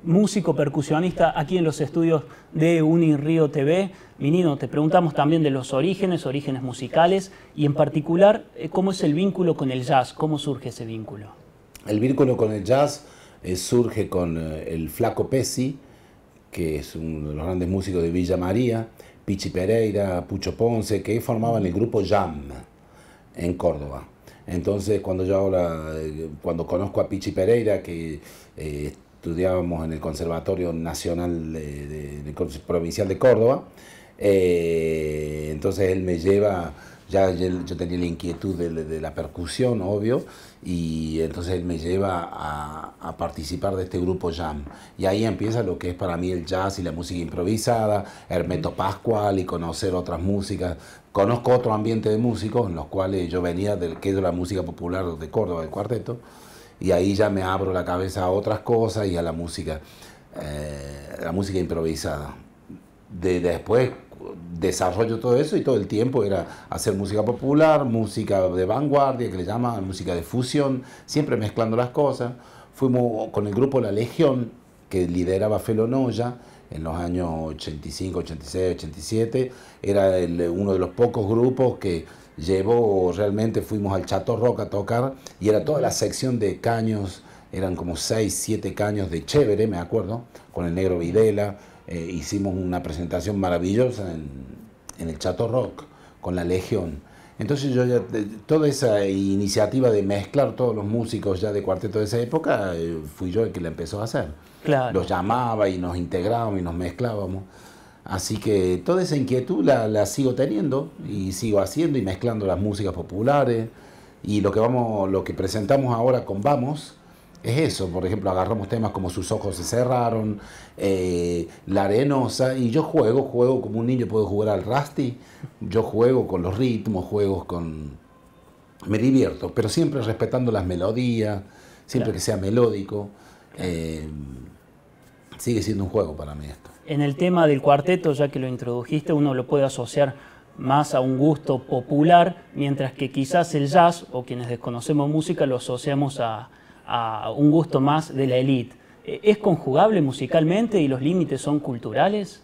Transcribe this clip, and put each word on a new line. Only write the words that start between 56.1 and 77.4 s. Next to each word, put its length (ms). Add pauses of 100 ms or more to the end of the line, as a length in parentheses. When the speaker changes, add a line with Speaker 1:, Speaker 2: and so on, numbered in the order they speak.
Speaker 2:
y 120
ahí 220
ya 140
me 140
abro 300
la 120
cabeza 380
a 80
otras 300
cosas 480
y 80
a 60
la 100
música, 480 (600)
eh, 800
la 120
música 260
improvisada. 800 (840)
De, 200
después 500 (680)
desarrollo 580
todo 180
eso 200
y 60
todo 140
el 120
tiempo 340
era 480
hacer 240
música 300
popular, 600
música 640
de 160
vanguardia, 640
que 100
le 60
llaman 400
música 300
de 80
fusión, 640 (200)
siempre 320
mezclando 400
las 120
cosas. 460 (400)
Fuimos 560
con 180
el 60
grupo 260
La 100
Legión, 600 (360)
que 200
lideraba 500
Felo 300
Noya, 480 (340)
en 140
los 120
años 340
ochenta 580